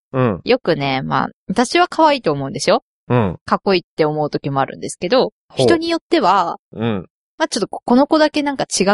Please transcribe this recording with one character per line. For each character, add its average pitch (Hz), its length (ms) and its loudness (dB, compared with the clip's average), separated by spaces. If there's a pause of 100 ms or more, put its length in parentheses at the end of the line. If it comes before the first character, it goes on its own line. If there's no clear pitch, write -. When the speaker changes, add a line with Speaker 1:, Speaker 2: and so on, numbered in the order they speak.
(120)
Speaker 1:
う 135 100 0
ん。 104 220 0
Speaker 2:
よ 254 160 2
く 165 160 -2
ね、 135 260 -4
ま 139 240 -2
あ、 - 40 -8 (180)
私 247 320 0
は 359 80 2
可 - 180 2
愛 294 120 4
い 240 40 -8
と 156 120 -2
思 139 120 -6
う 139 40 -8
ん 139 40 -12
で - 60 -8
す - 100 -2
よ。 208 140 2 (240)
Speaker 1:
う 123 80 0
ん。 104 300 0
Speaker 2:
か - 100 0
っ 180 80 -2
こ 196 100 2
い 180 60 2
い - 20 -16
っ - 20 -16 (120)
て - 80 2
思 151 200 0
う 147 60 -2
時 151 200 -6
も 139 100 -2
あ 135 60 2
る - 120 -14
ん - 20 -18
で - 100 -10
す - 80 -12
け 180 120 -6
ど、 226 220 2 (180)
Speaker 1:
ほ - 140 0
う。 - 20 6
Speaker 2:
人 330 120 6
に 330 120 -4
よ 330 80 0
っ - 40 -6
て - 180 0
は、 196 380 2 (160)
Speaker 1:
う 107 120 -6
ん。 104 200 -4 (320)
Speaker 2:
ま - 80 0
あ、 - 20 -4
ち - 100 -6
ょ - 20 -4
っ - 20 -2
と 294 60 -4
こ-、 - 180 -12
こ 240 100 2
の 269 100 4
子 311 140 2
だ 302 100 4
け 302 140 -4
な 285 80 -4
ん 269 60 -8
か - 80 -4
違 - 280 -2